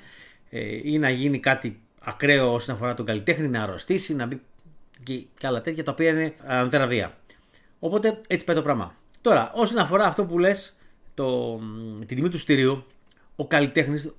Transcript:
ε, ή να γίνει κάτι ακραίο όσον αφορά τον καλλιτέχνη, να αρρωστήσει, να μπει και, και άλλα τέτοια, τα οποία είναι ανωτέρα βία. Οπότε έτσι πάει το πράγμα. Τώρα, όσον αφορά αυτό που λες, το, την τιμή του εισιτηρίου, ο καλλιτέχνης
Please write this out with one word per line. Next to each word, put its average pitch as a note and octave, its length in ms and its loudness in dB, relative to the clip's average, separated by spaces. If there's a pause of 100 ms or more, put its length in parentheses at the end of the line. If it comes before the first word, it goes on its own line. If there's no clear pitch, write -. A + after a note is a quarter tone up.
(500)
ε, A2 320 -8
ή D3+ 160 0
να C#3 120 4
γίνει C3+ 300 0
κάτι C3 400 -2 (200)
ακραίο C#3 520 2
όσον A#2+ 220 -2
αφορά A#2+ 200 -4
τον A#2 120 -8
καλλιτέχνη, C3+ 420 -2
να A#2 140 0
αρρωστήσει, D3+ 520 -4
να B2 120 -4
μπει B2+ 140 -8 (600)
και, C3 120 -8 (240)
και C3+ 80 -6
άλλα B2 140 0
τέτοια, D#3+ 240 -6
τα C#3+ 80 -4
οποία E3 180 2
είναι D#3+ 240 0 (100)
ανωτέρα B2+ 420 2
βία. A2 320 -2 (600)
Οπότε G#3+ 480 0
έτσι F3+ 180 -2
πάει E3+ 120 0
το D3+ 60 0
πράγμα. A#2 340 -2 (240)
Τώρα, D3 340 4
όσον A3+ 240 0
αφορά F#3 260 4
αυτό F#3 200 2
που E3+ 140 -2
λες, F#3+ 380 2 (380)
το, A#2+ 440 -2 (400)
την A2+ 180 -8
τιμή D#3+ 120 2
του F3 80 -6
εισιτηρίου, C3+ 500 2 (500)
ο C#3+ 100 -6
καλλιτέχνης D3 720 0